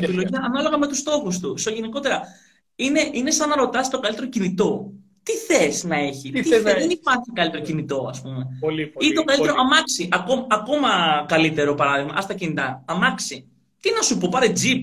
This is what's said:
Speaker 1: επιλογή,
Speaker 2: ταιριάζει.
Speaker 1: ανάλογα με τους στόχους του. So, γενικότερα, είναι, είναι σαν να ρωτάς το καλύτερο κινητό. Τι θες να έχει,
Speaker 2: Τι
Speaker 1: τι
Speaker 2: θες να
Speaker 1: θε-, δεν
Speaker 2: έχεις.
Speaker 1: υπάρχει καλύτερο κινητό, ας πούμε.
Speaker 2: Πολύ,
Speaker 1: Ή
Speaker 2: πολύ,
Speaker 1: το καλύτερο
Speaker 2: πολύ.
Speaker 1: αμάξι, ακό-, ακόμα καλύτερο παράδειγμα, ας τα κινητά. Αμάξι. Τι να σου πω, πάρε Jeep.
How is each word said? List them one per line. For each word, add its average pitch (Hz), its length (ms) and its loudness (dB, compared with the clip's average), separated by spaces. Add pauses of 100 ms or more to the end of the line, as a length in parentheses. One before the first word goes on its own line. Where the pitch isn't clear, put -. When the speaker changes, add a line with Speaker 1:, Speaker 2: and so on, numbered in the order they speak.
Speaker 1:
επιλογή, 180 260 0
Speaker 2:
ταιριάζει. 254 160 -4
Speaker 1:
ανάλογα 302 320 0
με 285 100 2
τους 277 100 -4
στόχους 233 420 -2
του. 139 200 -6
So, 220 140 -2
γενικότερα, 226 480 -4 (540)
είναι, 285 380 2
είναι 262 180 -2
σαν 302 180 0
να 294 60 2
ρωτάς 254 340 0
το - 100 -4
καλύτερο 226 280 -4
κινητό. 190 640 -2 (320)
Τι 440 80 -4
θες 196 520 2
να 165 120 -2
έχει, 139 360 -4
Speaker 2:
Τι 254 100 -2
Speaker 1:
τι 330 80 0
Speaker 2:
θες 220 140 6
να 208 60 2
Speaker 1:
θε-, - 80 6
δεν 311 60 0
Speaker 2:
έχεις. 349 160 2
Speaker 1:
υπάρχει 254 340 0
καλύτερο 160 300 -2
κινητό, 143 460 -4
ας - 120 -12
πούμε. 131 380 -8
Speaker 2:
Πολύ, 156 220 -2
Speaker 1:
Ή 151 60 -4
Speaker 2:
πολύ, 302 260 2
Speaker 1:
το 311 100 2
καλύτερο 285 300 2
Speaker 2:
πολύ. 254 120 4
Speaker 1:
αμάξι, 294 460 2
ακό-, 226 380 0
ακόμα 240 400 2 (380)
καλύτερο 147 480 2
παράδειγμα, 143 400 0
ας 196 120 -2
τα 202 60 -6
κινητά. 147 540 -4
Αμάξι. 180 600 -2 (320)
Τι 392 120 0
να 453 100 0
σου 208 160 2
πω, 180 140 0
πάρε 247 160 4
Jeep. 247 360 2